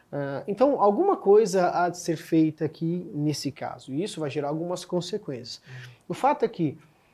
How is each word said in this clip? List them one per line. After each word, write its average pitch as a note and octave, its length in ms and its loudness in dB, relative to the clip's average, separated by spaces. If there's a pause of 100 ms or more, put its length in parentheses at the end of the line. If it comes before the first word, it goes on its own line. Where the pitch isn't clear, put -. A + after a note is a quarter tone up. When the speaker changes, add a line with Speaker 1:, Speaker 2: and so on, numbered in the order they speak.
(120)
Speaker 1:
Ah, C#3 360 -6
então, A3+ 340 2
alguma A#3+ 340 4
coisa G3 540 4
há F3 180 2
de E3+ 120 -4
ser E3 180 -2
feita D#3 480 2
aqui E3 480 -4
nesse D3 380 -2
caso, - 420 -10
e D#3 100 -2
isso G3+ 160 -8
vai D3+ 100 -4
gerar C#3+ 200 -4
algumas F3 340 -6
consequências. D#3+ 840 -6
Speaker 2:
Uhum. B2+ 240 -16 (180)
Speaker 1:
O F3 40 -4
fato C#4 300 0
é A3+ 60 0
que D#3+ 280 -2 (360)